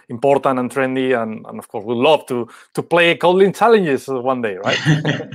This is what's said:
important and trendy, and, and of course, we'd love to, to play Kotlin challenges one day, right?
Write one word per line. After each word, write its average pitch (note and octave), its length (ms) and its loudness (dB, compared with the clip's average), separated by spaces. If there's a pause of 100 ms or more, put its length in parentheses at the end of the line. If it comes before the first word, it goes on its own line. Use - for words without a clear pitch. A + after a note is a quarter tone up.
important C3+ 480 2
and B2+ 140 -4
trendy, C3 500 -2
and, A2 240 -10
and A2+ 140 -14
of - 80 -18
course, G#2 180 -12
we'd A#2+ 100 -4
love C#3 300 2
to, A#2+ 220 -4 (260)
to D3 80 -2
play E3+ 340 2
Kotlin F3+ 400 2
challenges F#3+ 520 2
one B2+ 340 -2
day, G#2 140 -4
right? G2 240 -4 (560)